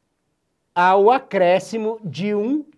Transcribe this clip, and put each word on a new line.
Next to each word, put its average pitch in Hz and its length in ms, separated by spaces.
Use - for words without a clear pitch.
há 185 220
o 202 140
acréscimo 214 920
de 185 300
um 254 300